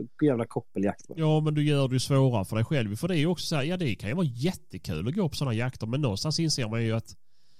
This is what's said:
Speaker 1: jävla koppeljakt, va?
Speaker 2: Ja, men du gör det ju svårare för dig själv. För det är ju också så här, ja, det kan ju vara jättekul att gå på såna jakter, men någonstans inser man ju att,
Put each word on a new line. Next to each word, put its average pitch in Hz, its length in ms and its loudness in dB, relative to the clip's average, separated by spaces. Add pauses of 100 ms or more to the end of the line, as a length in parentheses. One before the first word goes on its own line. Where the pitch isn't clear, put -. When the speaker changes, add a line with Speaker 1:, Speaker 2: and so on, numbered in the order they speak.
(240)
Speaker 1:
jävla 120 220 4
koppeljakt, - 640 -4
va? - 80 -10
Speaker 2:
Ja, 156 220 4
men 151 140 0
du 151 120 0
gör 143 220 4
det 127 80 -2
ju 127 40 4
svårare 127 460 2
för 113 100 -6
dig 110 100 4
själv. 110 300 0
För 165 120 -4
det 185 80 0
är 151 40 4
ju 147 80 4
också 180 180 -2
så 165 100 -2
här, 131 80 0
ja, 180 140 -2
det 139 180 0
kan 98 140 -6
ju 139 60 0
vara 185 100 2
jättekul 117 840 -4
att 156 80 -4
gå 185 140 0
på - 60 -8
såna 135 180 -2
jakter, 113 340 -2
men 131 140 0
någonstans 147 380 0
inser 147 300 0
man 113 140 0
ju 113 100 2
att, - 220 -4 (440)